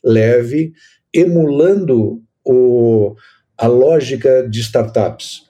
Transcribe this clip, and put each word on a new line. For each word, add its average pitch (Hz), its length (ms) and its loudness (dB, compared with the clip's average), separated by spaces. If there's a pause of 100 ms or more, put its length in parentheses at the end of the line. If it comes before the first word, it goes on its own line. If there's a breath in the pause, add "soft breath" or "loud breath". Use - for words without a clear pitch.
leve, 120 680 0 (420 soft breath)
emulando 160 1040 0 (240)
o, 117 680 2 (420 soft breath)
a 113 120 -2
lógica 127 800 0
de 110 120 -6
startups. 113 880 -4